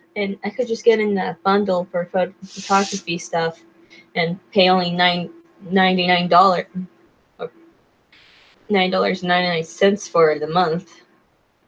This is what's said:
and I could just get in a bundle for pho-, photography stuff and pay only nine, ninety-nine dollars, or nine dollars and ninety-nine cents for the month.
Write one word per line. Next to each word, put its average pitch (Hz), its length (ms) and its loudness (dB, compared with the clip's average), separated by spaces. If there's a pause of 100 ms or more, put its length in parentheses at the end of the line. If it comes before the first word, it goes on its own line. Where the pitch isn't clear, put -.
(140)
and 196 300 -6
I 202 60 -6
could 233 180 -6
just 226 160 -4
get 220 160 4
in 208 180 0
a 180 260 -6
bundle 196 460 0
for 175 160 -4
pho-, 185 280 -2 (100)
photography 196 760 -2
stuff 165 420 -6 (540)
and 196 240 -4 (140)
pay 185 160 4
only 185 220 2
nine, 175 400 0 (400)
ninety-nine 180 580 2
dollars, 180 380 4 (720)
or - 120 -12 (1160)
nine 185 220 0
dollars 190 320 -2
and 180 60 -4
ninety-nine 180 360 0
cents 202 440 0
for 156 300 2
the 151 80 -6
month. 170 560 -2 (640)